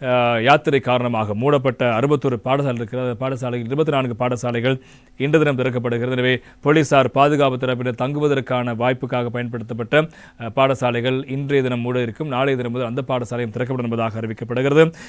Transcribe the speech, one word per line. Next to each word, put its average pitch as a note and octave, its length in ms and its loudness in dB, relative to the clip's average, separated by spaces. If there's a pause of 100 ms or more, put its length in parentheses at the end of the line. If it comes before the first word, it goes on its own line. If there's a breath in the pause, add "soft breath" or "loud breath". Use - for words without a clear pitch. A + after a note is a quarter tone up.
ஆ, A#2+ 340 2
யாத்திரை C#3 420 4
காரணமாக A#2+ 540 -2
மூடப்பட்ட B2+ 600 0
அறுபத்தொரு C3 500 0
பாடசாலை C3+ 300 0
இருக்கிறது. A#2+ 460 -4
அந்த C3 80 -4
பாடசாலையில் B2 360 -6
இருபத்தி D3 280 0
நான்கு C3 260 0
பாடசாலைகள் B2 600 -2 (360 soft breath)
இன்று D3+ 220 2
தினம் D3 180 2
திறக்கப்படுகிறது. B2 540 -2
எனவே, B2+ 300 0 (200 loud breath)
போலீசார் C#3 500 4
பாதுகாப்பு C#3 560 2
தரப்பினர் B2 280 -2
தங்குவதற்கான B2+ 800 -2
வாய்ப்புக்காக B2 520 -2
பயன்படுத்தப்பட்ட, A#2+ 840 -2 (320 loud breath)
ஆ, A#2 60 -10 (100)
பாடசாலைகள் C3 720 0
இன்றைய C#3 320 0
தினம் B2 180 -2
மூட B2 200 -2
இருக்கும். A#2+ 280 -4
நாளைய C3+ 280 0
தினம் A#2+ 160 -4
முதல் B2 140 -4
அந்த B2+ 220 -4
பாடசாலையும் A#2+ 420 -2
திறக்கப்படும் B2 340 -4
என்பதாக A2+ 360 -2
அறிவிக்கப்படுகிறது. B2+ 720 2 (160 loud breath)